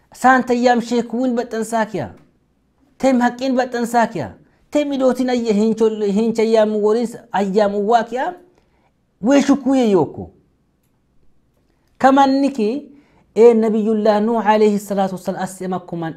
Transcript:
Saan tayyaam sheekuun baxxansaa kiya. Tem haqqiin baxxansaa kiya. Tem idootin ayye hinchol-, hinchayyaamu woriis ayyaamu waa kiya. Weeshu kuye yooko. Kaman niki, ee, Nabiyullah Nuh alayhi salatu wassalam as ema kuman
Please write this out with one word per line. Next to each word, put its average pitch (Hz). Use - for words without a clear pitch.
Saan 254
tayyaam 247
sheekuun 240
baxxansaa 226
kiya. 147
Tem 254
haqqiin 247
baxxansaa 240
kiya. 143
Tem 294
idootin 254
ayye 233
hinchol-, 220
hinchayyaamu 220
woriis 220
ayyaamu 202
waa 233
kiya. 269
Weeshu 269
kuye 254
yooko. 139
Kaman 269
niki, 269
ee, 233
Nabiyullah 220
Nuh 220
alayhi 214
salatu 196
wassalam 180
as -
ema 185
kuman 170